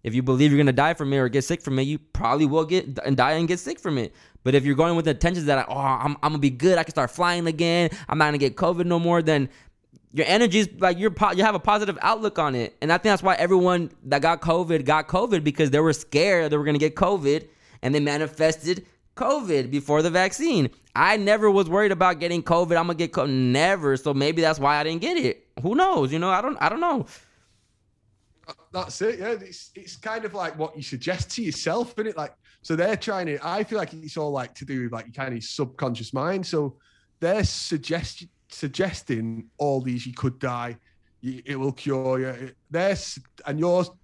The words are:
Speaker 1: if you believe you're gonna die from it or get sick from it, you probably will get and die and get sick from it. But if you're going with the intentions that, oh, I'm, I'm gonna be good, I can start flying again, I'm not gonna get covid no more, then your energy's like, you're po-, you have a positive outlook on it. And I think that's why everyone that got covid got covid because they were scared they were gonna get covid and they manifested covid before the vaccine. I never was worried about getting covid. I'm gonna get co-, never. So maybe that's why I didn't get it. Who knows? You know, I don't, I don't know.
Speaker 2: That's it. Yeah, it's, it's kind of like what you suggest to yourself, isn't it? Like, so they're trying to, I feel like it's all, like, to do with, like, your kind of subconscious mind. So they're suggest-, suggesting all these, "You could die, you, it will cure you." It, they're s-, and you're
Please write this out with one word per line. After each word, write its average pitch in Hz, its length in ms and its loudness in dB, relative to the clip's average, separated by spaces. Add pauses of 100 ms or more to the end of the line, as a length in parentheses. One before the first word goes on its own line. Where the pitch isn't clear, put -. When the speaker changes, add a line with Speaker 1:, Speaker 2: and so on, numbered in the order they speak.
Speaker 1:
if 113 100 -4
you 127 100 2
believe 131 280 4
you're 143 60 6
gonna 143 160 6
die 143 200 2
from 143 200 -4
it 139 40 2
or 131 120 2
get 131 140 0
sick 175 180 -4
from 135 180 -2
it, 135 40 0
you 147 140 -4
probably 131 480 0
will 156 200 2
get 156 400 -2
and 135 120 2
die 131 160 4
and 165 140 0
get 175 120 -2
sick 302 200 -8
from 147 180 -4
it. 113 160 -6 (300)
But 127 120 2
if 135 100 4
you're 143 100 2
going 165 200 4
with 165 100 0
the 156 60 2
intentions 170 340 0
that, 139 240 0
oh, 127 80 -4
I'm, 139 360 0 (100)
I'm 151 80 2
gonna 151 80 -2
be 139 100 4
good, 160 300 2
I 160 40 0
can 160 80 -8
start 135 200 -2
flying 175 340 0
again, 170 460 2 (180)
I'm - 80 0
not 156 80 4
gonna 147 140 0
get 131 160 2
covid 175 300 0
no 175 120 2
more, 170 240 2
then 151 260 2 (680)
your 147 140 0
energy's 208 400 4 (120)
like, 180 180 2
you're 202 140 0
po-, 185 220 0
you 180 100 2
have 220 120 4
a 180 40 -2
positive 208 420 0
outlook 220 380 0
on 147 160 0
it. 120 260 -4
And 156 100 0
I 170 60 6
think 214 140 2
that's 190 100 2
why 185 140 2
everyone 180 560 2 (140)
that 139 180 0
got 160 180 2
covid 165 440 0
got 151 220 2
covid 190 360 0
because 147 260 2
they 139 100 4
were 160 140 4
scared 160 580 2
they 151 60 2
were 147 80 0
gonna 151 140 2
get 151 160 2
covid 156 520 0 (360)
and 131 100 0
they 147 60 2
manifested 156 880 -2 (280)
covid 185 540 0
before 143 320 2
the 170 80 2
vaccine. 185 640 0 (240)
I 180 220 4
never 208 340 4
was 196 180 4
worried 202 220 2
about 180 280 2
getting 170 220 -2
covid. 170 340 2
I'm 165 120 2
gonna 175 80 -2
get 160 180 -4
co-, 143 140 0
never. 139 680 2
So 143 180 -2
maybe 151 260 0
that's 156 160 2
why 143 200 2
I 147 60 0
didn't 165 180 -4
get 330 160 -2
it. - 280 -2 (160)
Who 196 140 0
knows? 311 360 2
You 156 60 -2
know, 180 140 0
I 185 100 2
don't, 262 180 -4
I 151 100 2
don't 226 120 -2
know. 302 240 0 (1700)
Speaker 2:
That's 180 280 -6
it. 214 180 0
Yeah, 208 120 -6
it's, 190 440 -10
it's 180 220 -18
kind 220 280 -8
of 185 80 -10
like 165 240 -6
what 156 180 -6
you 151 60 -14
suggest 165 500 -6
to 233 120 -6
yourself, 202 540 -4
isn't 220 100 -4
it? 214 100 -8
Like, 147 160 -8 (280)
so - 140 -4
they're 185 200 2
trying 190 320 -4
to, 147 180 -4
I 190 180 -2
feel 214 140 -4
like 170 160 -4
it's 160 240 -16
all, 151 140 -4
like, 127 240 -6
to 143 100 -14
do 131 180 -6
with, 117 100 -8
like, 113 140 -12
your 113 60 -20
kind 131 220 -6
of 113 80 -8
subconscious 127 720 -6
mind. 170 320 -2
So 147 320 -4 (420)
they're 190 240 2
suggest-, - 840 -4 (240)
suggesting 113 960 -6 (100)
all 139 240 0
these, 123 240 -6
"You 123 80 -10
could 131 260 -4
die, 120 380 -6 (440)
you, 127 240 -10
it 139 140 -8
will 135 140 -2
cure 131 460 -2
you." 131 80 -2
It, 127 280 -12 (140)
they're 175 220 0
s-, - 280 -6 (260)
and 147 140 -4
you're 175 260 2 (180)